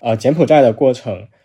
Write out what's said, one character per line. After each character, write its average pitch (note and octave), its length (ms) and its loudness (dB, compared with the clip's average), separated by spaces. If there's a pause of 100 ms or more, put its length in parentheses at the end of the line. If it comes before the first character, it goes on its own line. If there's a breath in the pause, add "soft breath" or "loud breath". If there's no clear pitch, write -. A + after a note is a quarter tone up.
呃， A2+ 160 -2
柬 B2+ 160 -2
埔 D#3 140 0
寨 D3+ 160 4
的 A#2 100 4
过 B2+ 220 0
程。 G#2 320 -12 (180)